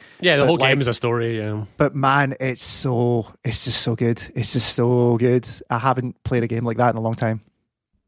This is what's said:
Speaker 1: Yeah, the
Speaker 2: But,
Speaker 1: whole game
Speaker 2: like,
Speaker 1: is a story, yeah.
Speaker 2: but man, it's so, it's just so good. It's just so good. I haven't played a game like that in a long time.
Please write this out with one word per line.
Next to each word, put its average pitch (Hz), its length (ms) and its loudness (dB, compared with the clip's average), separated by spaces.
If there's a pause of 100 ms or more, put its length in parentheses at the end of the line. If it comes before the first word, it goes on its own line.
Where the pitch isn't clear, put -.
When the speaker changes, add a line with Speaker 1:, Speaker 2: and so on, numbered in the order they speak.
(200)
Speaker 1:
Yeah, 170 180 4
the 143 40 4
Speaker 2:
But, 135 60 4
Speaker 1:
whole 165 100 4
game 131 120 2
Speaker 2:
like, 139 100 2
Speaker 1:
is 127 80 0
a 117 60 0
story, 117 440 -2
yeah. 107 280 -4 (120)
Speaker 2:
but 143 180 0
man, 139 440 2
it's 127 240 -4
so, 120 640 0 (160)
it's 110 200 -4
just - 200 0
so 113 120 0
good. 117 260 0 (120)
It's 120 200 -4
just - 220 0
so 120 420 4
good. 123 300 2 (220)
I 123 80 0
haven't 127 460 -2
played 120 200 0
a 113 40 -2
game 117 180 -4
like 113 120 -2
that 123 120 4
in 113 80 0
a 110 40 -4
long 113 140 -2
time. 110 260 -2 (680)